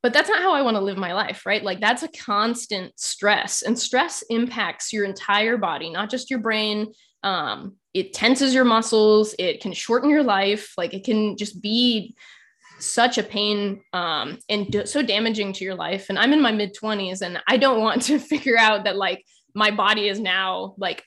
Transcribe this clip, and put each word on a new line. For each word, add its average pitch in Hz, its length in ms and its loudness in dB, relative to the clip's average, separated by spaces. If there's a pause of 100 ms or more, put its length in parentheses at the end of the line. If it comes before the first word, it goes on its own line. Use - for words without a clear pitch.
but 240 100 2
that's 285 160 4
not 403 120 2
how 370 140 2
I 277 80 2
wanna 220 180 2
live 196 180 -2
my 180 160 -4
life, 196 300 -4
right? 202 180 0
Like, 190 180 -6
that's 226 220 2
a 330 60 -8
constant 214 880 -4
stress, - 640 0
and 233 160 0
stress 294 520 -2
impacts 233 640 -4
your 214 120 -2
entire 208 520 0
body, 165 340 -4
not 196 200 -6
just 247 200 -6
your 269 80 -2
brain. 214 540 -2 (320)
Um, 170 500 -4 (180)
it 190 220 -4
tenses 262 400 2
your 262 100 6
muscles. 214 760 4
It 175 220 -2
can 190 120 -6
shorten 247 380 0
your 302 120 6
life. 202 560 0
Like, 175 160 -4
it 190 100 -10
can 214 320 0
just 202 240 -8
be 226 540 0 (640)
such 240 400 2
a 214 40 0
pain, 202 600 -2 (100)
um, 160 460 -4 (100)
and 208 220 -2
d-, 208 160 -2
so 285 160 -2
damaging 214 520 -2
to 190 100 -10
your 190 100 -6
life. 175 340 -6
And 196 100 -2
I'm 240 140 4
in 302 80 6
my 240 120 4
mid-twenties, 202 680 -4
and 175 260 -6
I 240 80 4
don't 247 240 4
want 220 220 0
to 285 160 0
<laughs> - 120 -6
figure 269 260 0
out 214 280 4
that, 190 120 0
like, 190 280 -4 (300)
my 208 160 2
body 208 380 2
is 202 100 -2
now, 190 600 -2
like, 190 280 -6